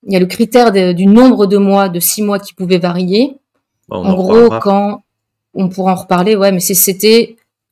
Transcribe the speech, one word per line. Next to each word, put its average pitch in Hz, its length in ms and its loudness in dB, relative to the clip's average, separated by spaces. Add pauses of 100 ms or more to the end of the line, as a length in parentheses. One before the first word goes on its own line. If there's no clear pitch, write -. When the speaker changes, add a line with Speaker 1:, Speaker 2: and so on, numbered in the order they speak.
Speaker 1:
il 196 80 -6
y - 20 0
a 185 40 0
le 185 60 0
critère 233 460 0
de, 185 200 0
du 175 140 -2
nombre 214 400 4
de 196 120 0
mois, 196 300 0
de 175 120 -8
six 214 220 -6
mois 202 180 -4
qui - 140 -16
pouvait 180 260 -2
varier. 180 580 -2 (500)
Speaker 2:
Bah, - 100 -10
on 131 80 -8
Speaker 1:
En 202 40 0
Speaker 2:
en 190 60 0
Speaker 1:
gros, 185 180 -2
Speaker 2:
reparlera. 226 260 4
Speaker 1:
quand 202 440 -2 (500)
on 185 160 -4
pourra 190 240 -2
en - 20 -2
reparler, 180 400 -2
ouais, 196 160 0
mais 185 80 -2
c'est, 185 160 -4
c'était, 208 640 0 (340)